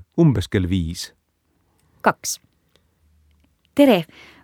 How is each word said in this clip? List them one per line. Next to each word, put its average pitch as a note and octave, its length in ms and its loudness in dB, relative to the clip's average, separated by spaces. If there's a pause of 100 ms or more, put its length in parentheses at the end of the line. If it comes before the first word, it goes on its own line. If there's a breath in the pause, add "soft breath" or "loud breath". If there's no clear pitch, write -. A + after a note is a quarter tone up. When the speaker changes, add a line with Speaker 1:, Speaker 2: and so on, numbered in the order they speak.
(180)
Speaker 1:
umbes C#3+ 300 2
kell F#2+ 220 -2
viis. F2 420 -6 (920)
Speaker 2:
Kaks. - 380 -4 (1400)
Tere, B3 280 4 (400 soft breath)